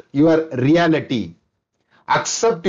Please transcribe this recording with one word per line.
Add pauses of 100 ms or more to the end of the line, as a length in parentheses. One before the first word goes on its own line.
(220)
your (280)
reality, (840)
accept